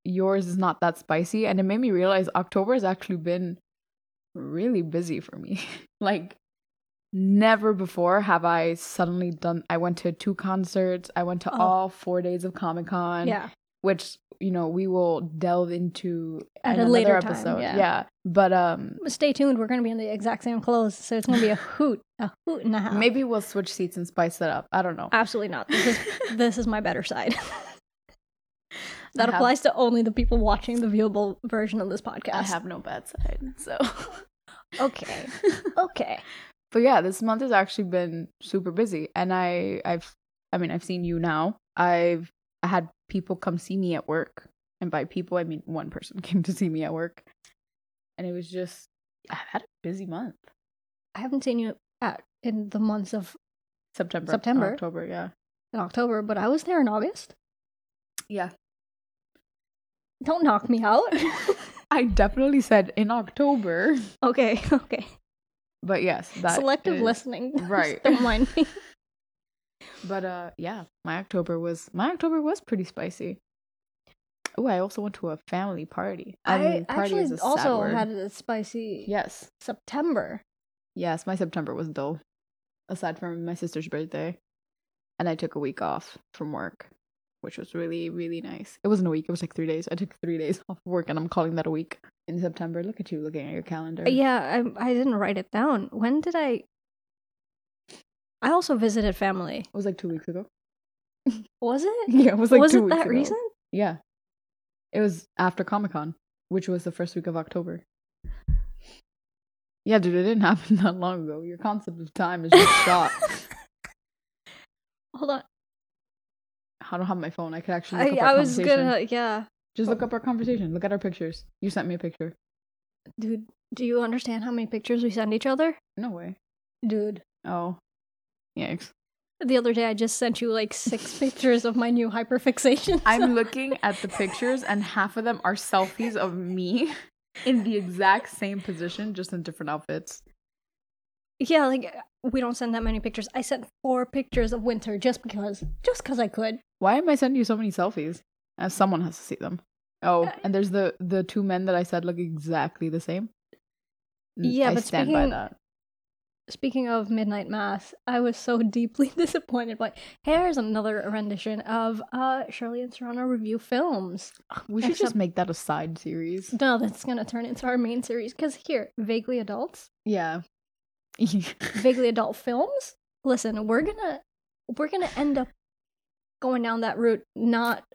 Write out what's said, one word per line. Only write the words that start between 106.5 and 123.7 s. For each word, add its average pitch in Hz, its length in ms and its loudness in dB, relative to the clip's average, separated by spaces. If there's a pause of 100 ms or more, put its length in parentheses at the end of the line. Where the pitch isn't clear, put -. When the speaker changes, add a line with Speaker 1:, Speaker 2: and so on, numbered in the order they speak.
Speaker 1:
was 175 160 -2
the 170 80 -4
first 175 240 -4
week 165 100 -4
of 165 100 -4
October. 170 460 -6 (2000)
Yeah, 214 140 6
dude, 175 160 4
it 180 80 4
didn't 214 200 4
<laughs> - 0 -
happen 185 340 6
that 180 180 4
long 180 300 -2
ago. 151 180 -8
Your 175 160 -12
concept 208 420 -6
of 165 140 -14
time 175 300 -2
is 165 80 8
just 392 320 10
shot. 349 320 6
Speaker 2:
<laughs> - 60 -2 (1900)
Hold 277 140 -2
on. 269 120 -2 (1500)
Speaker 1:
I 180 60 -6
don't 180 100 -2
have 185 120 -2
my 165 120 -4
phone. 165 240 -8
I 170 60 -8
could 180 140 -4
actually 180 300 -2
look 277 80 4
Speaker 2:
I, 269 40 0
Speaker 1:
up 262 60 2
our 269 60 6
Speaker 2:
I 277 100 8
was 262 180 4
Speaker 1:
conversation. 269 300 4
Speaker 2:
gonna, 240 140 2 (100)
yeah. 226 340 -2 (320)
Speaker 1:
Just 220 140 0
look 226 120 0
Speaker 2:
Oh. 240 40 -2
Speaker 1:
up 233 60 -6
our 226 80 -2
conversation. 233 540 -2
Look 175 100 -4
at 196 80 0
our 202 60 -2
pictures. 170 460 -6 (160)
You 196 100 -2
sent 175 180 -4
me 175 60 -4
a 175 40 -6
picture. 170 360 -8 (840)
Speaker 2:
Dude, 220 280 -4 (280)